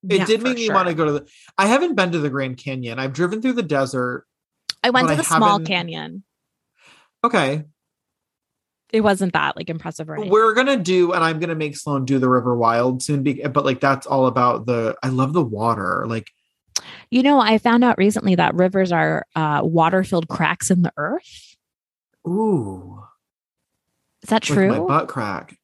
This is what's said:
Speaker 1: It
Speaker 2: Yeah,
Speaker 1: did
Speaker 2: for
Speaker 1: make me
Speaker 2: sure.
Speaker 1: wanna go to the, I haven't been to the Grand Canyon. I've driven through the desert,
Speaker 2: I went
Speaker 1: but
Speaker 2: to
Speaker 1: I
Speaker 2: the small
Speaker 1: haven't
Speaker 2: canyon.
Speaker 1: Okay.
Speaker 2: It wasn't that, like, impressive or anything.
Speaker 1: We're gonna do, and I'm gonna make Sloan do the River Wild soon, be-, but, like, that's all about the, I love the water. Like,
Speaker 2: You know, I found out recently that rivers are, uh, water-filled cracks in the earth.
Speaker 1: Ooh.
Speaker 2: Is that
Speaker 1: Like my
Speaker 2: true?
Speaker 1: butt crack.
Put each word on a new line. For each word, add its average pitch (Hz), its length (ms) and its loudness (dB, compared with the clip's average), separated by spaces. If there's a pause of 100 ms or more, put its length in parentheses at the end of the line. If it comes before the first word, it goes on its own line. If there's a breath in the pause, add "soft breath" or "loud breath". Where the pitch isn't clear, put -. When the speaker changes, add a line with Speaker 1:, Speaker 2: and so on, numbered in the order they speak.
Speaker 1:
It 196 100 2
Speaker 2:
Yeah, 185 60 2
Speaker 1:
did 214 160 2
Speaker 2:
for 240 80 -2
Speaker 1:
make 254 80 -2
me 233 100 -4
Speaker 2:
sure. 208 80 -2
Speaker 1:
wanna 185 200 2
go 156 100 0
to 151 80 0
the, 147 140 -4 (320 soft breath)
I 190 100 2
haven't 294 260 2
been 185 160 0
to 165 80 -2
the 147 120 -2
Grand 131 260 -6
Canyon. 127 420 -8
I've 135 140 -6
driven 175 280 -4
through 254 120 -2
the 233 100 -2
desert, 131 640 -4 (560)
Speaker 2:
I 247 80 2
went 254 160 2
Speaker 1:
but - 20 2
Speaker 2:
to - 60 2
Speaker 1:
I - 40 0
Speaker 2:
the 320 60 -2
small - 260 4
Speaker 1:
haven't 202 160 0
Speaker 2:
canyon. 165 580 -6 (960 soft breath)
Speaker 1:
Okay. 156 420 0 (1300)
Speaker 2:
It 220 100 2
wasn't 196 320 0
that, 147 220 0
like, 165 140 -10
impressive 160 400 -10
or 156 60 -10
anything. 202 160 -2
Speaker 1:
We're 220 220 4
gonna 262 220 2
do, 180 360 2
and 175 100 0
I'm 160 160 0
gonna 170 160 -4
make 151 220 -6
Sloan 139 280 -4
do 135 140 0
the 127 100 2
River 123 280 2
Wild 120 440 2
soon, 143 220 -2
be-, 139 240 -2
but, 139 180 0
like, 131 140 0
that's 139 300 0
all 131 180 2
about 120 400 0
the, 117 380 -2
I 131 60 0
love 131 240 0
the 170 100 2
water. 104 640 -2
Like, 113 180 -6 (840 loud breath)
Speaker 2:
You 254 120 2
know, 285 180 4
I 220 180 4
found 240 260 4
out 240 140 2
recently 202 380 2
that 170 180 2
rivers 185 360 2
are, 156 360 0 (100)
uh, 151 260 0
water-filled 165 680 2
cracks - 420 0
in 180 120 4
the 165 140 0
earth. - 600 -8 (680)
Speaker 1:
Ooh. 104 760 -4 (1200)
Speaker 2:
Is - 80 -8
that - 180 0
Speaker 1:
Like 151 100 2 (100)
my 233 100 2
Speaker 2:
true? 339 80 -2
Speaker 1:
butt 160 220 0
crack. 104 560 -8